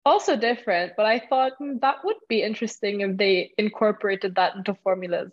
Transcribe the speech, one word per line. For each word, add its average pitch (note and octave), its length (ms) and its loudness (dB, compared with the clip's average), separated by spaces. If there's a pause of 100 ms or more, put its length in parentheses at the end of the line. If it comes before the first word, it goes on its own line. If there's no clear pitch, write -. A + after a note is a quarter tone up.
also D4+ 320 4
different. G#3 580 0
But G#3+ 100 2
I A3+ 140 2
thought, C4 380 0
"Hmm, C#4+ 220 -8
that C4+ 260 0
would G#4+ 100 0 (140)
be A3 140 2
interesting G#3+ 580 -4
if G3 160 -2
they F#3+ 400 2
incorporated G#3 800 -2
that F#3 200 2
into G3 200 -6
Formula F#3 580 -4